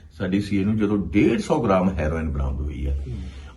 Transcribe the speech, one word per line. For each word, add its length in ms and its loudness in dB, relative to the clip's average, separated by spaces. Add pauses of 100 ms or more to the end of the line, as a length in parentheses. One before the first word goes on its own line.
(180)
ਸਾਡੀ 240 0
ਸੀ 160 -2
ਏ 60 2
ਨੂੰ, 140 2
ਜਦੋਂ 200 2
ਡੇਢ 420 2
ਸੌ 240 0
ਗ੍ਰਾਮ 260 4
ਹੈਰੋਇਨ 400 -2
ਬਰਾਮਦ 320 -2
ਹੋਈ 260 -4
ਹੈ। 180 -2 (520)